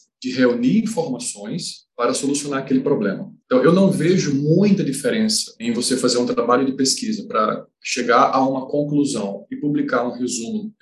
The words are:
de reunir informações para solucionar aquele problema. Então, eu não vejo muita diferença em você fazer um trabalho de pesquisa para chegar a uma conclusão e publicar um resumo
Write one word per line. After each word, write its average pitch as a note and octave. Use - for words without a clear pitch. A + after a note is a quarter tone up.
de B2+
reunir B2+
informações B2
para B2+
solucionar C#3
aquele C3
problema. G#2
Então, B2+
eu D#3
não F#3+
vejo D3+
muita D#3+
diferença A2+
em A#2
você B2
fazer A#2+
um B2
trabalho A#2+
de C3
pesquisa A2
para A2
chegar A#2+
a C3
uma C3
conclusão C#3
e C3
publicar C#3
um A#2
resumo A2+